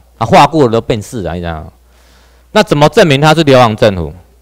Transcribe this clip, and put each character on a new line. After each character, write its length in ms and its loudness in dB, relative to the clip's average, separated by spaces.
啊， 80 -4
话 220 2
过 180 0
了 60 0
都 100 -2
变 180 -6
事 220 -12
了， 140 -8
你 60 -10
知 40 -10
道 160 -10
吗？ 100 -20
那 120 -2
怎 120 -2
么 140 2
证 180 2
明 140 0
他 140 2
是 80 0
流 160 4
亡 160 2
政 200 0
府？ 160 -8